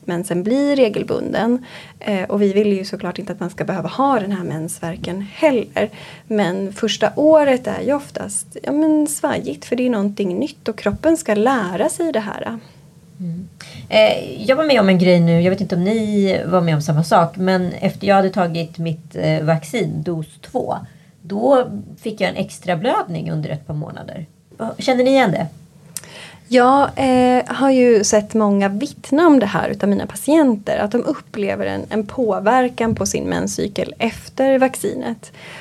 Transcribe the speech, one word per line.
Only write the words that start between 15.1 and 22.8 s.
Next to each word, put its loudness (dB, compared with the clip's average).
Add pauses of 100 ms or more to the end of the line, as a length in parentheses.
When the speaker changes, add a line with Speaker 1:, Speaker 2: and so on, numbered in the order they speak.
Speaker 2:
nu, 4
jag 4
vet -2
inte -2
om 0
ni 0
var 2
med 2
om 0
samma 0
sak, 2
men 0
efter -4
jag 4
hade 4
tagit -4
mitt, -6
eh, 0
vaccin, -2
dos -4 (140)
två, -4 (460)
då 2 (320)
fick -10
jag 0
en -8
extra -4
blödning -2